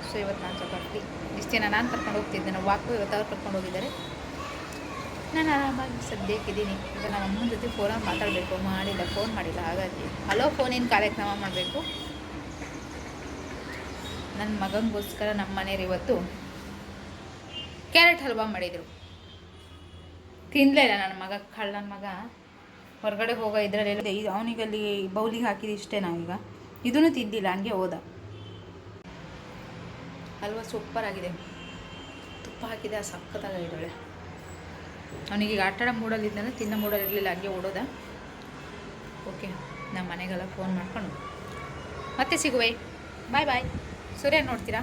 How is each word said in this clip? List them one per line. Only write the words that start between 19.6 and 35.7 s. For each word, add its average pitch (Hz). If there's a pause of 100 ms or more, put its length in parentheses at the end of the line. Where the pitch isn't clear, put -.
ತಿನ್ಲೇ 277
ಇಲ್ಲ 214
ನನ್ 190 (100)
ಮಗ, 190 (220)
ಕಳ್ಳ 208
ನನ್ 202
ಮಗ. 196 (960)
ಹೊರಗಡೆ 220
ಹೋಗೋ 214
ಇದ್ರಲ್ಲಿ 202
ಎಲ್ಲ 208 (100)
ಇದು, 214
ಅವನಿಗಲ್ಲಿ 220 (360)
ಬೌಲಿಗೆ 226
ಹಾಕಿದ್ದು 208
ಇಷ್ಟೇ 208
ನಾವೀಗ. 170 (560)
ಇದನ್ನೂ 302
ತಿಂದಿಲ್ಲ, 208
ಹಂಗೆ 196
ಹೋದ. 180 (2500)
ಹಲ್ವಾ 214 (100)
ಸೂಪರ್ 220
ಆಗಿದೆ, 180 (1120)
ತುಪ್ಪ - (100)
ಹಾಕಿದೆ, 214 (120)
ಸಖತ್ತಾಗಿದೆ 175
ಒಳ್ಳೆ. 170 (1400)
ಅವನಿಗೆ 208
ಈಗ 196
ಆಟ 190